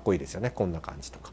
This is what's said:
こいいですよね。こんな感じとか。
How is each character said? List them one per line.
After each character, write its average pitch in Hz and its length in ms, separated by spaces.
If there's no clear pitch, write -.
こ 101 80
い 90 40
い - 40
で 98 60
す - 80
よ 95 60
ね。 120 140
こ 104 100
ん 90 60
な 80 80
感 73 220
じ - 100
と - 80
か。 - 140